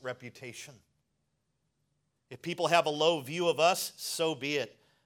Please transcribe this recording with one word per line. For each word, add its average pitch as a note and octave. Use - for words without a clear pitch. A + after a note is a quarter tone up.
reputation. B2+
If -
people E3+
have E3
a D#3
low D#3
view E3
of D3
us, F3
so D#3+
be C#3+
it. A#2